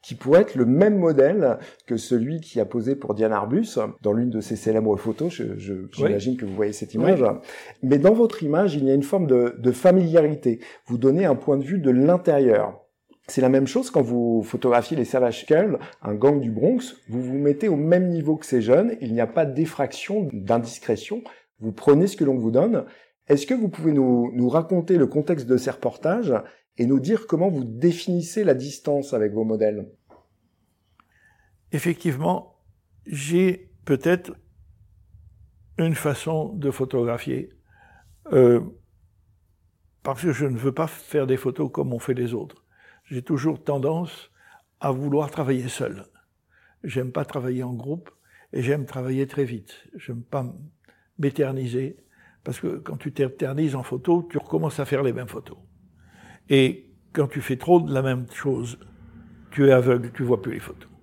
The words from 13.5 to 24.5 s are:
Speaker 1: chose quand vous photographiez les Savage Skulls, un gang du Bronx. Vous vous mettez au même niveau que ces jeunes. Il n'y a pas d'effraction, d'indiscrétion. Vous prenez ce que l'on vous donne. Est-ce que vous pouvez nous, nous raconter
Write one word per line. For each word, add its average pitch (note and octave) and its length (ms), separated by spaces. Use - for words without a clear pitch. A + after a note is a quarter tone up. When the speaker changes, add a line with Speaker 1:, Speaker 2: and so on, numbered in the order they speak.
Speaker 1:
chose B3+ 260
quand D3+ 100
vous A#2 420
photographiez A#2+ 540
les A#2+ 80
Savage B2 380
Skulls, E3+ 360
un G#2 140
gang C3+ 260
du A#2 100
Bronx. D#3 440
Vous A#2+ 140
vous B2+ 160
mettez C#3+ 320
au D#3+ 80
même F3 320
niveau D#3 260
que D3+ 100
ces B2 160
jeunes. F3+ 380
Il A2+ 140
n'y A#2 80
a A2+ 60
pas D#3+ 180
d'effraction, D3+ 880
d'indiscrétion. A#2 880
Vous A2 100
prenez D3 360
ce G3 100
que D#3 80
l'on C3+ 120
vous A2+ 140
donne. E3+ 320
Est-ce D3 180
que B3+ 60
vous A3 160
pouvez D#3+ 240
nous, B2+ 400
nous B2 160
raconter E3+ 480